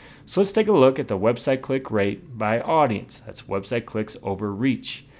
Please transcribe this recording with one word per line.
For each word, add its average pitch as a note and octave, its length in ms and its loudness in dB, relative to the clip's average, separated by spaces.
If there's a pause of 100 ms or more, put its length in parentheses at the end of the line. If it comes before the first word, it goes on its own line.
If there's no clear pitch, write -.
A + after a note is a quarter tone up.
(260)
So - 160 0
let's G3 100 0
take A3 160 2
a A3+ 40 4
look C3+ 260 6
at C3 100 -6
the G2+ 100 -2
website A#2+ 440 0
click C3 280 -4
rate G#2 460 -2
by A2 240 0
audience. B2 640 0
That's - 180 -16
website G#2+ 440 -4
clicks - 360 -6
over G2+ 300 -4
reach. A#2 540 -4 (140)